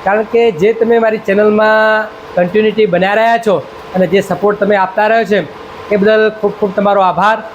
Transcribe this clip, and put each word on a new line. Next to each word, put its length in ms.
કારણ 200
કે 280
જે 220
તમે 260
મારી 180
ચેનલમાં 880
કન્ટિન્યુટી 500
બનાવી 300
રહ્યા 220
છો 200
અને 120
જે 140
સપોર્ટ 380
તમે 160
આપતા 320
રહ્યો 160
છે 240
એ 60
બદલ 340
ખૂબ 100
ખૂબ 240
તમારો 260
આભાર. 420